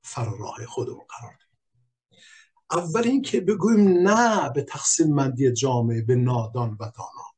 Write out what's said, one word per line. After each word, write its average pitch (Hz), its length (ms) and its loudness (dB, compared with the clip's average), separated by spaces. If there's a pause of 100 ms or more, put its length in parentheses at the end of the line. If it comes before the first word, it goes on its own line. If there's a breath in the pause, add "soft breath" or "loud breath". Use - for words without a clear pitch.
فرا - 340 -8
راه - 300 -14
خودمون - 440 -10
قرار - 240 -18
دهیم. - 240 -20 (1120 soft breath)
اول 175 360 -2
اینکه 240 340 0
بگوییم 190 640 4
نه 214 420 4
به 139 120 -4
تقسیم - 540 0
بندی 131 360 2
جامعه 117 500 0
به 120 140 2
نادان 120 560 0
و 107 60 -12
دانا. - 500 -14 (100)